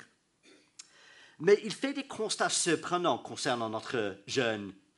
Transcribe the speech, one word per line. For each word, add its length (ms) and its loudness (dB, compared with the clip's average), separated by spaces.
Mais 240 8
il 100 -4
fait 200 -2
des 140 -6
constats 420 -2
surprenants 720 2
concernant 500 -2
notre 560 -2
jeune 480 -2